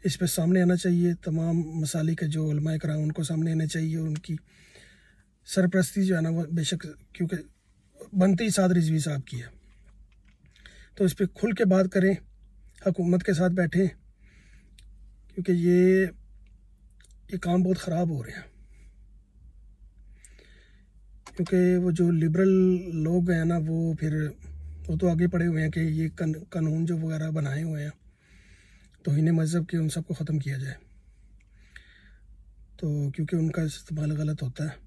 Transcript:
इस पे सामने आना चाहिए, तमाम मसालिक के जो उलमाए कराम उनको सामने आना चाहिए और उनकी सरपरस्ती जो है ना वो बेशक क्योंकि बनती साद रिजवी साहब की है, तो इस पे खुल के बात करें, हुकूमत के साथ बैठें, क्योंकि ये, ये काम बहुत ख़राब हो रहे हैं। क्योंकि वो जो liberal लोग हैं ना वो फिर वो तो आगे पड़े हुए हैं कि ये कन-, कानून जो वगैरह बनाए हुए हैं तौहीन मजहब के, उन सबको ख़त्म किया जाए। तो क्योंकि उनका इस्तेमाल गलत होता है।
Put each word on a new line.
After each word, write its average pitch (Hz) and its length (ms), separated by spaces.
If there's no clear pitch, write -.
इस 170 100
पे 180 120
सामने 180 340
आना 175 140
चाहिए, 175 400
तमाम 165 480
मसालिक 156 380
के 165 80
जो 156 200
उलमाए 151 300
कराम 151 240
उनको 156 220
सामने 160 280
आना 160 140
चाहिए 160 320
और 160 100
उनकी 156 300
सरपरस्ती 190 560
जो 185 120
है 160 60
ना 160 80
वो 165 220
बेशक 165 340
क्योंकि 175 220
बनती 196 360
साद 185 200
रिजवी 160 300
साहब 143 220
की - 140
है, - 140
तो 202 80
इस 180 80
पे 196 140
खुल 220 260
के 214 140
बात 185 260
करें, 190 200
हुकूमत 180 440
के 202 100
साथ 180 180
बैठें, 180 360
क्योंकि 185 260
ये, 180 560
ये 190 80
काम 180 260
बहुत 180 140
ख़राब 170 340
हो 139 100
रहे - 140
हैं। - 100
क्योंकि 180 500
वो 180 140
जो 170 200
liberal 165 380
लोग 175 280
हैं 165 140
ना 170 140
वो 165 400
फिर 156 160
वो 160 100
तो 180 120
आगे 170 180
पड़े 175 180
हुए 160 160
हैं 156 100
कि - 80
ये 160 320
कन-, 156 220
कानून 160 340
जो 170 120
वगैरह 160 340
बनाए 147 300
हुए 156 220
हैं 147 80
तौहीन 156 260
मजहब 160 340
के, 175 120
उन 160 120
सबको - 240
ख़त्म 156 260
किया 139 180
जाए। 131 180
तो 147 320
क्योंकि 160 260
उनका 160 260
इस्तेमाल 151 500
गलत 151 280
होता 135 220
है। 151 120